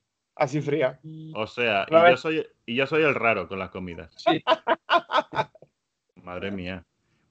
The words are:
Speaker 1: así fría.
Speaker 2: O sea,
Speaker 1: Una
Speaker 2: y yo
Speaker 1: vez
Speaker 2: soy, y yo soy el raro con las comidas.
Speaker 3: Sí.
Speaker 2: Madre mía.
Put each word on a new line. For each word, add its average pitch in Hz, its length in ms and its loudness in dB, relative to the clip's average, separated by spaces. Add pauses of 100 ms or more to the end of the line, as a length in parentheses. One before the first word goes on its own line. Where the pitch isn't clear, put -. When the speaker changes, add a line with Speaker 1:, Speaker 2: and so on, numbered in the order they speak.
(360)
Speaker 1:
así 147 260 -2
fría. 139 380 -2 (360)
Speaker 2:
O 107 120 -4
sea, 110 420 0
Speaker 1:
Una 160 100 8
Speaker 2:
y 170 40 6
yo 175 80 10
Speaker 1:
vez 170 80 2
Speaker 2:
soy, 160 280 -4 (180)
y - 100 -6
yo 135 120 0
soy 160 160 2
el 135 120 4
raro 107 320 2
con 95 120 -8
las 92 100 -8
comidas. 90 480 -12
Speaker 3:
Sí. - 260 0 (1800)
Speaker 2:
Madre 90 280 -8
mía. 90 320 -8 (480)